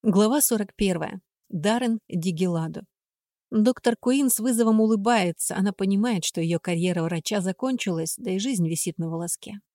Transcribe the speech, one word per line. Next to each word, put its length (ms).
Глава 300
сорок 340
первая. 460
Даррен 480
Дигеладо. 760
Доктор 440
Куин 360
с 100
вызовом 400
улыбается. 760
Она 200
понимает, 500
что 160
ее 180
карьера 440
врача 400
закончилась, 760
да 140
и 80
жизнь 280
висит 300
на 140
волоске. 500